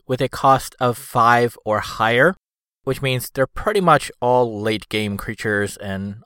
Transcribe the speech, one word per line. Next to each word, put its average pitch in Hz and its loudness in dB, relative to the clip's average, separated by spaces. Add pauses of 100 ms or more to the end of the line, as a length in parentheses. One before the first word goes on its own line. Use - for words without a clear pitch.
with 131 -4
a 127 0
cost - 2
of 120 0
five 120 2
or 107 0
higher, 120 2 (480)
which 131 -4
means 131 -4
they're 131 -2
pretty 214 -2
much 160 2
all 123 2
late 107 -4
game 104 -2
creatures 104 -4
and 98 -10